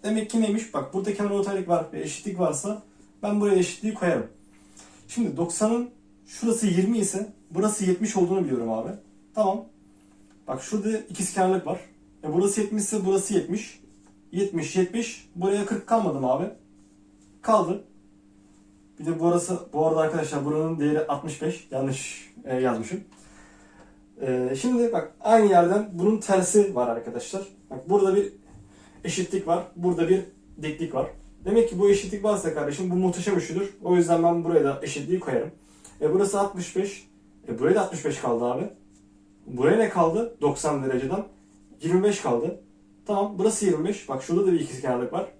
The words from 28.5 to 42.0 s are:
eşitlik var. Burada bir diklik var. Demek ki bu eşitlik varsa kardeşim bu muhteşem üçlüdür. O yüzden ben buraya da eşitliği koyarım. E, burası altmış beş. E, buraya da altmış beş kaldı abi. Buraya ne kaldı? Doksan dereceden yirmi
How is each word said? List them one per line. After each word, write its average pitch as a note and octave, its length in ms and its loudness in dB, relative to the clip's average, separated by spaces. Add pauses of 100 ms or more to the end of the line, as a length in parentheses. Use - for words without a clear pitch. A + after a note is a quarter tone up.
eşitlik F3+ 440 -4
var. F3 160 2 (120)
Burada E3+ 340 0
bir F#3+ 120 4 (400)
diklik D#3 320 -6
var. B2+ 140 -2 (380)
Demek A3+ 240 4
ki F3+ 100 -6
bu G3+ 100 6
eşitlik G3 340 2
varsa G3 300 0
kardeşim D3+ 380 -4
bu F3+ 40 0
muhteşem F3+ 420 0
üçlüdür. F3 360 -4 (100)
O F3+ 120 4
yüzden E3 280 4
ben E3+ 200 4
buraya D#3 200 4
da C#3 200 0
eşitliği D#3 360 -4
koyarım. C3 320 -2 (500)
E, D#3 120 2
burası G3 260 2
altmış G3 360 -4
beş. G3+ 340 -4 (380)
E, A2+ 120 -8
buraya D#3+ 160 4
da G#3 60 4
altmış - 240 -4
beş C3+ 140 -2
kaldı A#2+ 260 0
abi. C3 240 -2 (800)
Buraya C#3+ 300 4
ne A3 120 2
kaldı? F3+ 520 0
Doksan D3 420 0
dereceden C3+ 400 -2 (580)
yirmi F3+ 220 2